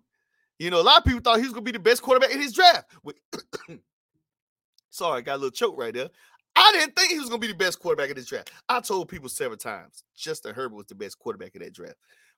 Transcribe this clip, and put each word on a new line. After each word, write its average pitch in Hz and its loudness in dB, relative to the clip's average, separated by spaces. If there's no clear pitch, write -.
You 170 -4
know, 175 4
a - 6
lot 285 8
of 339 2
people 240 0
thought 226 4
he 240 0
was 254 -6
gonna 233 -12
be 233 -6
the 226 -8
best 233 2
quarterback 254 4
in 277 -4
his 269 -6
draft. 349 6
With - -14
<coughs> 160 -18
Sorry, 156 -2
I - -8
got 139 -6
a - -2
little 139 -4
choke 160 -2
right 117 -6
there. 131 -6
I 403 8
didn't 311 0
think 359 2
he 330 -4
was 247 -10
gonna 233 -6
be 233 -4
the 208 -6
best 175 -2
quarterback 147 -2
in 135 -12
this 127 -12
draft. - -10
I 240 0
told 190 -4
people 143 -14
several 120 -6
times, 98 -14
Justin 151 -10
Herbert 120 -8
was 101 -18
the 101 -20
best 98 -12
quarterback 98 -12
in 92 -18
that - -16
draft. 82 -20